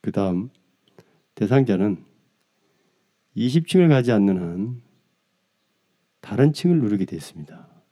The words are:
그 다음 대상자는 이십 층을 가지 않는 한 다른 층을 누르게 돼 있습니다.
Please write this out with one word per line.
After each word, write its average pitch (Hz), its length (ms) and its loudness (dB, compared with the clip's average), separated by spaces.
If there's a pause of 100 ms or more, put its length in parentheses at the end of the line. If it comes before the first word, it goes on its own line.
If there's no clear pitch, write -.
그 - 120 -8
다음 98 360 -2 (840)
대상자는 104 680 0 (1300)
이십 127 320 0
층을 175 220 4
가지 123 240 4
않는 98 240 2
한 92 440 -8 (1400)
다른 139 320 2
층을 175 260 0
누르게 104 240 -2
돼 90 140 -10
있습니다. - 760 -20